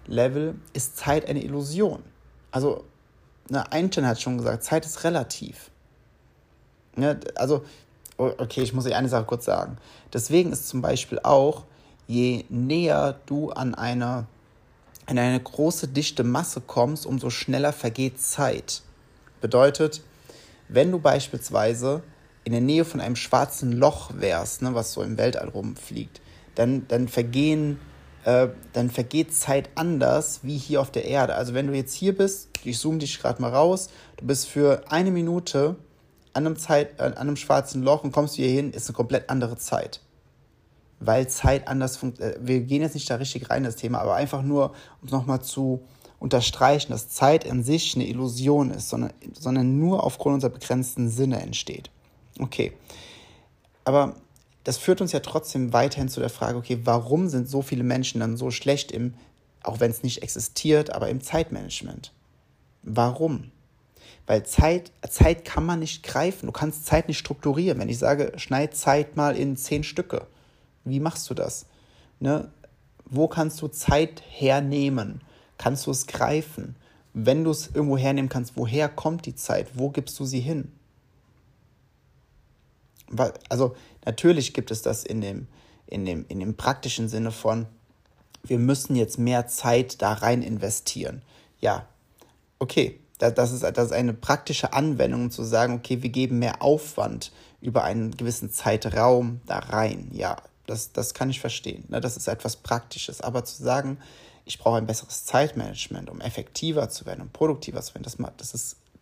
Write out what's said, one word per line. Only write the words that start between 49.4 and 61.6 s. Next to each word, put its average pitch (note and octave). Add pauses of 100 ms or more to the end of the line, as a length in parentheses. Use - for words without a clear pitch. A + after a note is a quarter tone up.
nur F3
aufgrund -
unserer C3
begrenzten B2
Sinne A#2+
entsteht. - (500)
Okay, - (1120)
aber C#3 (480)
das C3
führt F#3
uns F3+
ja D3
trotzdem C3
weiterhin C3
zu B2
der B2
Frage, A#2+
okay, A#2+
warum A#2+
sind B2+
so C3+
viele B2
Menschen B2
dann A2+
so B2+
schlecht C#3
im, A#2+ (480)
auch A2+
wenn's A#2
nicht B2
existiert, -
aber -
im C3
Zeitmanagement? - (720)